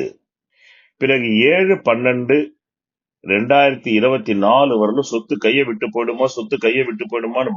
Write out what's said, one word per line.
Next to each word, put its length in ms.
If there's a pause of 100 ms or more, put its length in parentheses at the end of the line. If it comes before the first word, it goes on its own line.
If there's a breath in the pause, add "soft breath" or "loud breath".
(960 soft breath)
பிறகு 420
ஏழு 360
பன்னெண்டு 760 (800)
ரெண்டாயிரத்தி 600
இருபத்தி 480
நாலு 420
வரலும் 220
சொத்து 380
கையை 260
விட்டு 260
போயிடுமா, 360
சொத்து 320
கையை 260
விட்டு 220
போயிடுமான்னு 520